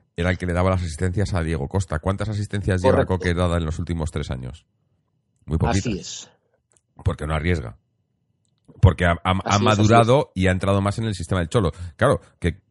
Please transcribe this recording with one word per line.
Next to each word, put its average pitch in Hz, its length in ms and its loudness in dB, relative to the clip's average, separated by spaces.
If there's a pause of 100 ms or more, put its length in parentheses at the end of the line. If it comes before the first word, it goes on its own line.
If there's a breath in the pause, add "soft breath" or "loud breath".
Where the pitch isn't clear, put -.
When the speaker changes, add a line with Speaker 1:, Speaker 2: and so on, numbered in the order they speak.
(160)
Speaker 1:
era 87 140 0
el 87 80 -2
que 90 80 -6
le 87 80 -2
daba 90 160 2
las 92 120 0
asistencias 90 520 -2
a 87 80 0
Diego 80 260 -4
Costa. 92 300 -4
¿Cuántas 98 320 -4
asistencias 101 520 -2
lleva 131 120 4
Speaker 2:
Correcto. 95 240 0
Speaker 1:
Coque 90 160 -2
dada 87 240 0
en 85 80 -2
los 78 120 -4
últimos 82 320 -4
tres 73 200 -6
años? 64 340 -12 (800)
Muy 80 140 -2
poquitas. 98 280 0
Speaker 2:
Así 104 120 -2
es. - 320 -16 (760)
Speaker 1:
Porque 78 220 -4
no 78 80 -2
arriesga. 76 420 -2 (1040)
Porque 90 240 6
ha, 87 80 4
ha, 82 120 -2
ha 92 80 2
Speaker 2:
Así 95 120 -2
es, 98 120 0
así 104 80 2
Speaker 1:
madurado 110 720 4
Speaker 2:
es. 92 80 0
Speaker 1:
y 95 40 4
ha 92 60 4
entrado 98 280 0
más 101 180 -2
en 113 60 -4
el 110 100 -4
sistema 90 260 -2
del 82 80 -2
Cholo. 95 240 0 (240 loud breath)
Claro, 123 240 2 (180 soft breath)
que - 320 -4